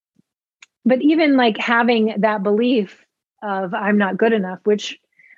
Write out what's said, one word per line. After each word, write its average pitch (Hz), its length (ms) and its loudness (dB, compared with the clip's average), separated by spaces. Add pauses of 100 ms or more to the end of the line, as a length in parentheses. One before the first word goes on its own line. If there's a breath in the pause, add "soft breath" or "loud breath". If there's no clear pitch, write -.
(840)
but 247 160 2
even, 302 340 2
like, 240 220 2
having 233 640 0
that 214 220 0
belief 214 640 -2 (380)
of 190 300 -6
"I'm 208 240 0
not 190 180 0
good 226 160 2
enough," 185 320 -4
which, 214 340 -2 (400 soft breath)